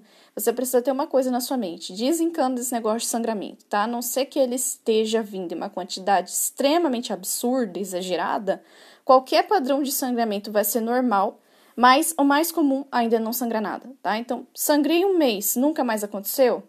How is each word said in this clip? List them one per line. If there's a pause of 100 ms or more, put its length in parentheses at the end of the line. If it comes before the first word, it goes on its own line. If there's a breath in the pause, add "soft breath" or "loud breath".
(360 soft breath)
você
precisa
ter
uma
coisa
na
sua
mente.
Desencana
desse
negócio
de
sangramento,
tá?
A
não
ser
que
ele
esteja
vindo
em
uma
quantidade
extremamente
absurda,
exagerada, (420 loud breath)
qualquer
padrão
de
sangramento
vai
ser
normal, (360 soft breath)
mas
o
mais
comum
ainda
é
não
sangrar
nada, (140)
tá?
Então,
sangrei
um
mês,
nunca
mais
aconteceu?